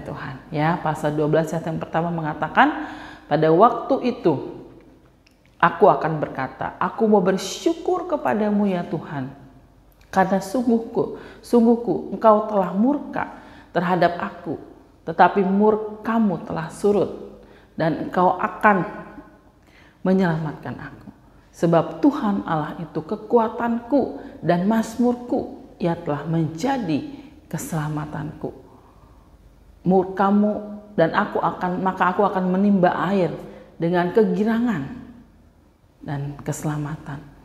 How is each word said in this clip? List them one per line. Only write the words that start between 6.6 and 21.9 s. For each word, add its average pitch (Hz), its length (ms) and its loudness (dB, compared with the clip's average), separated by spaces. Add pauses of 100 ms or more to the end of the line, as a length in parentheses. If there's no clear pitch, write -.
'Aku 185 240 -2
mau 208 160 6
bersyukur 339 880 -2
kepadamu 214 560 0
ya 180 160 0
Tuhan, 147 480 -8 (800)
karena 190 320 2
sungguhku, 233 800 -2 (180)
sungguhku 226 800 2
engkau 220 320 4
telah 190 260 0
murka 240 640 -2 (320)
terhadap 175 480 2
aku, - 400 -8 (480)
tetapi 175 320 4
murkamu 208 1040 2
telah 165 240 -6
surut - 720 0 (400)
dan 160 320 -2
engkau 185 240 4
akan - 720 0 (960)
menyelamatkan 160 760 0
aku. - 300 -16 (420)
Sebab 165 480 2